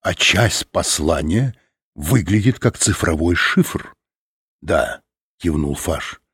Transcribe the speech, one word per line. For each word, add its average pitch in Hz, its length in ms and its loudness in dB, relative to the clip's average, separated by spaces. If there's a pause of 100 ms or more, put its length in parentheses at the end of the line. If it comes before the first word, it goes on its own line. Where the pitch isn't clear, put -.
А 90 140 -4
часть - 540 0
послания 80 840 0 (400)
выглядит 101 640 2
как - 200 0
цифровой 82 560 0
шифр. - 580 0 (680)
«Да», 76 420 -2 (360)
кивнул 76 360 -2
Фаш. - 460 -6 (140)